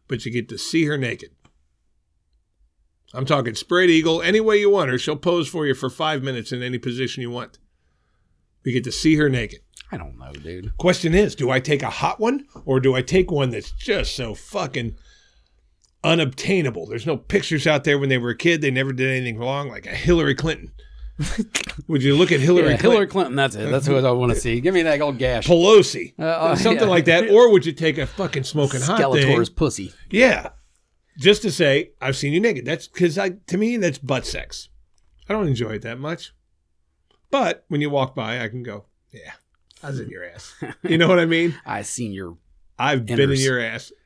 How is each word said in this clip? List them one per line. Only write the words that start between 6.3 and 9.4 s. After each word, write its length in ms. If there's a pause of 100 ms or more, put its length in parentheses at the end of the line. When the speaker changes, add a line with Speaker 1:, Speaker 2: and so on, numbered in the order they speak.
Speaker 1:
in 120
any 160
position 420
you 100
want. 280 (1080)
You 80
get 120
to 80
see 240
her 120
naked. 320 (300)